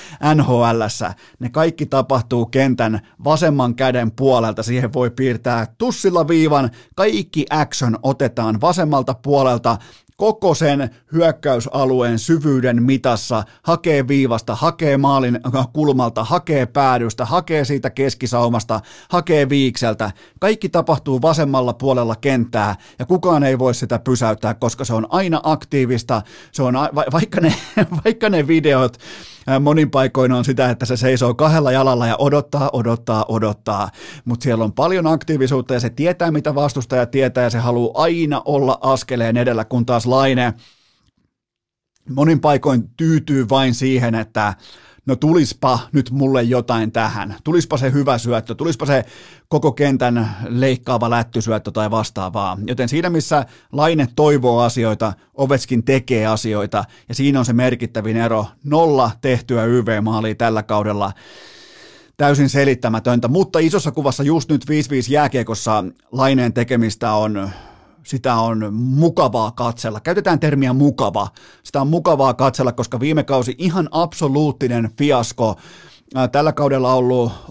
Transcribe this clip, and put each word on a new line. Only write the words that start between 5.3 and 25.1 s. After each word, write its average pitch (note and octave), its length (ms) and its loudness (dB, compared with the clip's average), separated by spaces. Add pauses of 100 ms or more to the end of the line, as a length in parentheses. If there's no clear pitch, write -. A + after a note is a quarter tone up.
tussilla F3+ 500 0
viivan, D3+ 420 2 (260)
kaikki G3 540 -2
action C#3 540 -2
otetaan A#2+ 580 -2
vasemmalta D3+ 520 0
puolelta, B2 640 0 (400)
koko G#3 380 2
sen C#3+ 340 0 (240)
hyökkäysalueen C3 1080 0
syvyyden C3 640 2
mitassa, C3 600 0 (200)
hakee D#3+ 440 0
viivasta, B2 480 0
hakee D#3 420 0
maalin C3+ 420 2 (340)
kulmalta, B2+ 500 0
hakee D3+ 420 -2
päädystä, B2 600 0
hakee D#3 400 -2
siitä C3+ 240 -4
keskisaumasta, A#2+ 920 -2 (280)
hakee D#3 400 0
viikseltä. A#2 640 0 (280)
Kaikki G3+ 300 0
tapahtuu C#3+ 520 0
vasemmalla C#3 520 2
puolella A#2+ 420 0
kenttää A#2 600 -2 (240)
ja B2+ 60 -8
kukaan E3+ 380 2
ei C3 160 2
voi B2 140 2
sitä A#2+ 260 -2
pysäyttää, A2+ 540 0
koska A#2+ 320 -4
se A#2 80 -4
on A2 160 -2
aina F3 340 0